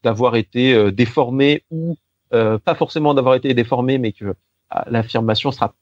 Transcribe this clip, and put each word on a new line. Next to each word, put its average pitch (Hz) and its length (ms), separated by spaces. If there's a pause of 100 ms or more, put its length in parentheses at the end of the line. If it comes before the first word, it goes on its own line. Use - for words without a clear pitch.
d'avoir 117 340
été, 123 380
euh, 104 160
déformée 131 800
ou, 160 260 (380)
euh, 110 240
pas 165 160
forcément 151 400
d'avoir 131 220
été 131 180
déformée, 123 420
mais 117 160
que, 98 220 (340)
ah, - 220
l'affirmation 113 600
sera - 320